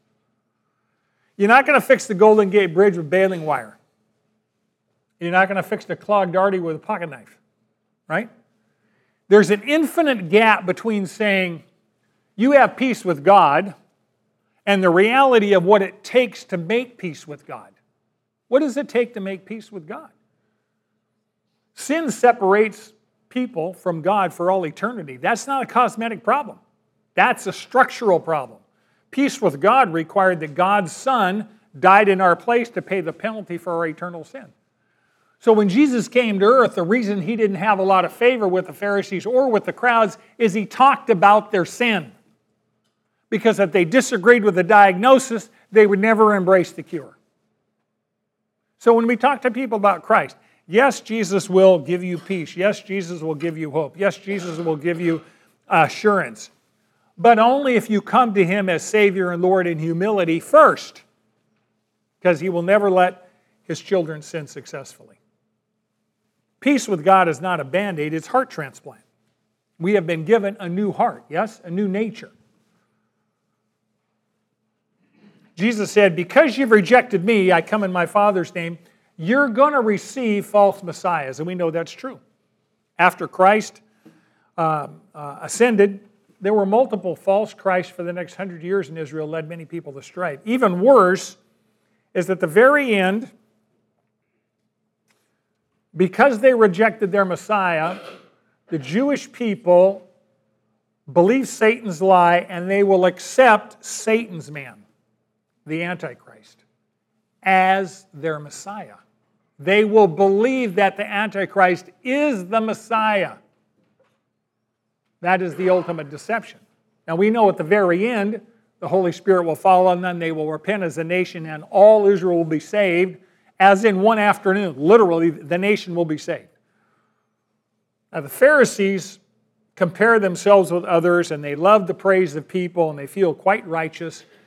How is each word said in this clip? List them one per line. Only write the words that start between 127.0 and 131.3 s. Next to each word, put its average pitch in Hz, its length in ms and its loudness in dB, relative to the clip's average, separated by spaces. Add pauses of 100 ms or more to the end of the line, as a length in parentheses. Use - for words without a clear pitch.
Now - 80 -8
the 143 80 -12
Pharisees 208 920 0 (560)
compare 220 420 2
themselves 190 540 2
with 175 120 -4
others, 175 460 0